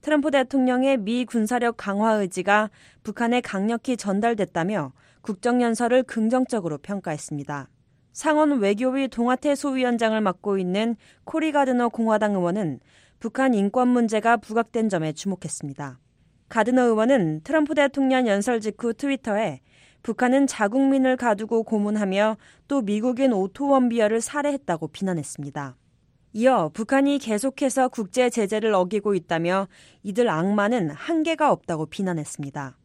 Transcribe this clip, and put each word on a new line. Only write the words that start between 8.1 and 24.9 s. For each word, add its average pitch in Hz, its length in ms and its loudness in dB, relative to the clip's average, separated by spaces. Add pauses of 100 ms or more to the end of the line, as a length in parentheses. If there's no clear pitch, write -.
상원 302 480 2
외교위 254 480 0
동아태 254 480 0
소위원장을 240 640 0
맡고 196 380 -2
있는 202 360 -2 (300)
코리 311 260 -2
가드너 254 380 2
공화당 214 480 0
의원은 175 420 -2 (400)
북한 262 340 0
인권 214 360 2
문제가 233 480 2
부각된 220 520 -2
점에 156 240 -2
주목했습니다. 147 840 -8 (500)
가드너 247 340 2
의원은 220 640 2
트럼프 302 320 0
대통령 269 500 2
연설 214 340 0
직후 220 320 -4
트위터에 220 680 -2 (420)
북한은 254 460 2
자국민을 262 680 2
가두고 226 460 0
고문하며 208 760 0 (280)
또 277 160 0
미국인 233 500 0
오토 196 360 -2
원비어를 233 520 2
살해했다고 277 680 -4
비난했습니다. 147 880 -6 (560)